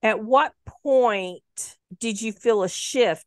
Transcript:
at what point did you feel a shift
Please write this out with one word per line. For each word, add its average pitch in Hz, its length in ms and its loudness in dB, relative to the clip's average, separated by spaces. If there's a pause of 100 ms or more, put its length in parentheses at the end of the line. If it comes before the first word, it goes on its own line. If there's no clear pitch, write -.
at 214 220 0
what 262 300 2 (100)
point 214 800 0 (560)
did 220 240 -6
you 220 100 -4
feel 214 300 0
a 180 80 0
shift 220 560 -2